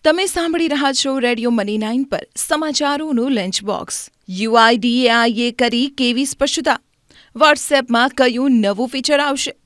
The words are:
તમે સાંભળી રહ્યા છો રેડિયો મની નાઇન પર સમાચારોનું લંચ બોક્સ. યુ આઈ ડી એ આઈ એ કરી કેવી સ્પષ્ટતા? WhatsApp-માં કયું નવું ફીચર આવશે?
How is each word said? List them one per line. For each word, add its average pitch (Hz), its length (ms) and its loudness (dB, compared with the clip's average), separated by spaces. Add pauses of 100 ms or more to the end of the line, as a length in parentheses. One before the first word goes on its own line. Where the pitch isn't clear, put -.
તમે 339 220 2
સાંભળી 330 420 -2
રહ્યા 277 240 0
છો 269 260 -2
રેડિયો 240 320 0
મની 214 280 0
નાઇન 233 260 -2
પર - 220 -6 (100)
સમાચારોનું 294 960 -2
લંચ 190 300 -4
બોક્સ. - 480 -8 (180)
યુ 202 240 -4
આઈ 233 240 6
ડી 240 280 0
એ 240 40 4
આઈ 233 240 2
એ 240 180 -2
કરી 240 360 0
કેવી 262 380 -2
સ્પષ્ટતા? 277 560 -2 (560)
WhatsApp-માં 269 720 2
કયું 254 440 2
નવું 214 360 0
ફીચર 277 320 0
આવશે? 285 340 -4 (120)